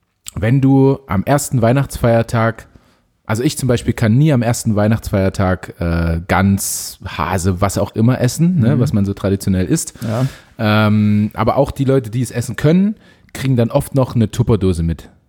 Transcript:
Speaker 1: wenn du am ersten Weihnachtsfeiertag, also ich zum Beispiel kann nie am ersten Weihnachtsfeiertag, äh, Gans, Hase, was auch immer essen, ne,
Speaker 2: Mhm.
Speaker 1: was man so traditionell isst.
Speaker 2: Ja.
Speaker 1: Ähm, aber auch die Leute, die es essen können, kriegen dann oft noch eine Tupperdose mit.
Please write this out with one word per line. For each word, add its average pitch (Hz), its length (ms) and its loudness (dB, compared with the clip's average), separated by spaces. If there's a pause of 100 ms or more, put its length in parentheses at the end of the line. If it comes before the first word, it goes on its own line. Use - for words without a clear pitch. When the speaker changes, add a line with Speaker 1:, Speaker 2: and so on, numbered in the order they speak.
(340)
Speaker 1:
wenn 123 260 0
du 135 480 4
am - 160 -2
ersten 139 380 0
Weihnachtsfeiertag, 117 1040 0 (600)
also 107 160 -4
ich 151 160 -2
zum 127 100 -2
Beispiel 120 260 0
kann 113 220 2
nie 156 160 4
am 120 100 2
ersten 110 340 -2
Weihnachtsfeiertag, 98 1040 0
äh, 85 460 -2
Gans, - 800 0
Hase, 90 540 -2
was 95 180 0
auch - 160 -2
immer 117 260 2
essen, 165 400 2
ne, 107 160 4
Speaker 2:
Mhm. 120 40 2
Speaker 1:
was - 120 0
man 101 120 0
so 98 100 -2
traditionell 95 520 0
isst. - 360 -4
Speaker 2:
Ja. 117 240 -2 (320)
Speaker 1:
Ähm, 107 760 2
aber 113 220 0
auch 139 140 -4
die 135 140 -4
Leute, 127 260 0
die 123 120 -4
es 113 80 -6
essen 117 260 -6
können, 185 400 2 (380)
kriegen 131 220 -2
dann 117 140 2
oft - 240 -2
noch 131 200 -2
eine 113 160 0
Tupperdose 95 520 0
mit. 82 280 -4 (180)